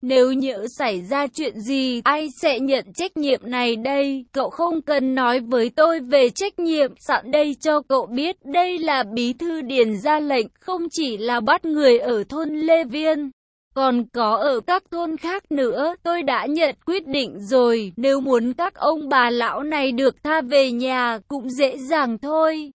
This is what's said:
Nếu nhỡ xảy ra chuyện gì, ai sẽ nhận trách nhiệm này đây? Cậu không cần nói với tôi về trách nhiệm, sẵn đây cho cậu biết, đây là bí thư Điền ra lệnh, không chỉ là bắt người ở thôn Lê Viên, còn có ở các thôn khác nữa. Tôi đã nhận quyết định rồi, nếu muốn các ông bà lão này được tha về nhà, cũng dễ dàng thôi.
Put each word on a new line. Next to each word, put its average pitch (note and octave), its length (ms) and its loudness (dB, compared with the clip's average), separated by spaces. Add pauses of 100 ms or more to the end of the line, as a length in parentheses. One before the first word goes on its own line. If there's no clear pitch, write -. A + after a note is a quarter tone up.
Nếu B3+ 300 4
nhỡ B3+ 340 -2 (120)
xảy G#3+ 240 -2
ra C#4 260 -2
chuyện C4 320 -6
gì, B3+ 440 -2
ai D4+ 240 2 (140)
sẽ C#4 180 2
nhận C4+ 260 0 (100)
trách F4 220 -6
nhiệm C#4+ 260 0
này A#3+ 320 -2
đây? C4+ 560 -2
Cậu - 180 -2
không E4 320 -2
cần C4 340 0
nói B3+ 240 2
với A#3 360 0
tôi E4 240 4
về B3+ 300 4
trách G4 300 -6
nhiệm, D#4+ 320 2 (160)
sẵn B3+ 240 -2
đây D4+ 300 2
cho D4+ 200 2
cậu C4 240 0
biết, C#4+ 300 -4 (100)
đây F4 340 0
là D4+ 240 0 (100)
bí A#3+ 200 -2
thư D#4+ 280 -6
Điền A#3 360 2
ra D4 220 0
lệnh, C#4 280 -2 (120)
không F#4 220 -6 (100)
chỉ C4+ 260 -4
là A#3+ 220 -2
bắt C#4+ 260 0
người D4 340 4
ở A#3+ 300 -2
thôn D#4 200 -6
Lê D#4+ 340 2
Viên, D4 480 -2 (440)
còn B3+ 280 2 (100)
có A3+ 220 0
ở B3 240 2
các F4+ 320 -2
thôn E4+ 260 -4
khác F#4 340 -6
nữa. C#4 520 0
Tôi E4+ 200 -2
đã A#3+ 220 0
nhận D4 300 0 (100)
quyết F4 220 -4
định C4+ 320 -4
rồi, A3+ 580 2
nếu C4+ 220 2
muốn B3+ 340 2
các F4 220 -4
ông D4+ 340 -2
bà B3+ 200 4
lão A#3+ 340 -2
này C#4+ 280 -2
được B3+ 320 0
tha D#4 180 0
về C4+ 300 2
nhà, A#3+ 560 -2
cũng C4 220 -8
dễ C4 280 0
dàng C4 400 -2
thôi. D#4 600 0